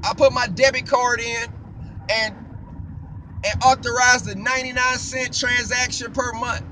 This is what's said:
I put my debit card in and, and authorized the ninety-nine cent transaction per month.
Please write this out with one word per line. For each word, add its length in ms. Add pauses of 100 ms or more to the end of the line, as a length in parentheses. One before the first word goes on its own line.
I 100
put 180
my 140
debit 400
card 340
in 300 (580)
and, 260 (1080)
and 180
authorized 600
the 120
ninety-nine 600
cent 420
transaction 760
per 180
month. 400